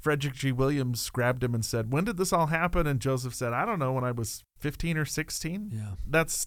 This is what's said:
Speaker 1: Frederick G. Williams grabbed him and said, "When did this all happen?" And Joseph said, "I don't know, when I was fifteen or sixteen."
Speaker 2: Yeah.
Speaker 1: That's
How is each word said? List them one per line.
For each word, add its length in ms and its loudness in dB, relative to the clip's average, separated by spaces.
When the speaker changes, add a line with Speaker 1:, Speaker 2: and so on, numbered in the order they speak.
Speaker 1:
Frederick 320 2
G. 180 0
Williams 580 2
grabbed 360 2
him 100 0
and 80 0
said, 300 -2
"When 100 4
did 140 -2
this 160 0
all 140 4
happen?" 380 2
And 140 2
Joseph 340 -2
said, 200 -2
"I 120 0
don't 140 0
know, 140 0
when 100 0
I 80 0
was 320 -6
fifteen 380 -2
or 80 2
sixteen." 680 -4
Speaker 2:
Yeah. 220 -6
Speaker 1:
That's 420 0